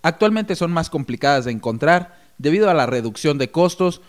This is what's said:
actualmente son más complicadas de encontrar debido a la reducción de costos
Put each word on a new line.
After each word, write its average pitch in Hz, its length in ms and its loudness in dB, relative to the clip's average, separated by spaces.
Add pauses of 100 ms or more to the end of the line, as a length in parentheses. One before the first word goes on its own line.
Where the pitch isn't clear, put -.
actualmente 214 540 0
son 170 180 -2
más 165 160 -2
complicadas 139 560 -2
de 123 60 -4
encontrar 139 720 0 (120)
debido 185 320 2
a 180 40 4
la 143 120 2
reducción 123 520 -2
de 131 120 -2
costos 175 600 0